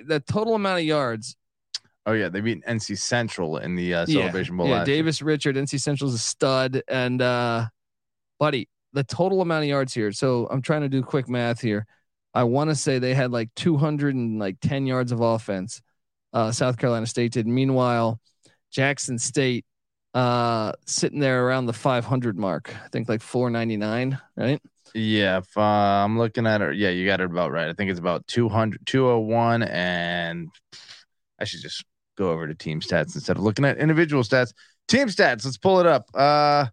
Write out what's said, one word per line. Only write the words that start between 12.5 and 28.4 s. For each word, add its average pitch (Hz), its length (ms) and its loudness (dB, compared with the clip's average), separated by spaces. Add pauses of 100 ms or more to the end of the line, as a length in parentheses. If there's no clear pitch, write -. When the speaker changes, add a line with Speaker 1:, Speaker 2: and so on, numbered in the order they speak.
Speaker 1:
say 135 240 0
they 127 160 0
had, 127 160 2
like, 123 240 -2
two 165 220 2
hundred 147 360 0
and 113 300 -2 (180)
ten 139 240 -2
yards 127 260 0
of 117 100 0
offense. 110 600 -2 (520)
Uh, 113 180 2
South 123 260 0
Carolina 117 300 0
State 117 240 -2
did. 113 160 -2
Meanwhile, 123 720 2 (520)
Jackson 139 460 -2
State, 127 480 -2 (480)
uh, 120 600 2 (120)
sitting - 340 -2
there 127 280 2
around 131 180 0
the 113 80 -2
five 123 320 0
hundred 117 320 0
mark. 92 340 -2 (120)
I - 60 -20
think, 123 200 -6
like, 113 140 -2
four 123 260 0
ninety-nine, 117 680 -2 (160)
right? 113 260 0 (320)
Speaker 2:
Yeah, 104 460 2
if, - 180 -8
uh, 107 40 2
I'm 104 580 4
looking 117 260 0
at 107 160 2
it. 78 140 0
Yeah, 101 140 2
you 90 180 0
got 95 120 2
it 92 120 0
about 85 200 0
right. 80 160 -2
I 85 60 -6
think 98 160 -4
it's 90 100 -4
about 85 280 -2
two 120 200 0